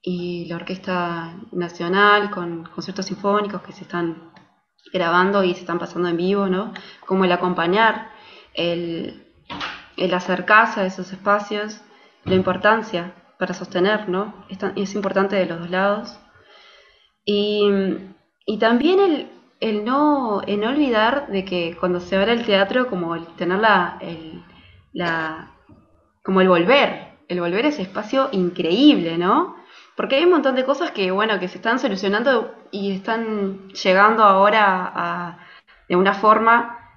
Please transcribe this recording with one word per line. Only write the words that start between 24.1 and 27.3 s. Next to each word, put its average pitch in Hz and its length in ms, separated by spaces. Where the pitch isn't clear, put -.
la, 160 600
como 190 180
el 185 60
volver, 185 720
el 180 140